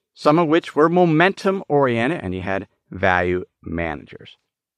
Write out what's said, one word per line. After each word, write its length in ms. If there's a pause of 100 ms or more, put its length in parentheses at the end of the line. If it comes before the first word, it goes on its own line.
(140)
some 260
of 80
which 280
were 140
momentum-oriented, 1300
and 140
you 60
had 260 (240)
value 540 (160)
managers. 760 (400)